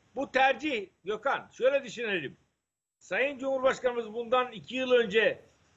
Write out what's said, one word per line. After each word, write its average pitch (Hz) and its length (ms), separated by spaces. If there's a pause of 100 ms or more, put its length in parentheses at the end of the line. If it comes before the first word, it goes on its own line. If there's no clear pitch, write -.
(160)
Bu 269 160
tercih 262 560 (160)
Gökhan. 214 480
Şöyle 262 320
düşünelim. 196 540 (640)
Sayın 254 380
Cumhurbaşkanımız 247 760
bundan 240 380
iki 208 240
yıl 254 160
önce 214 540 (320)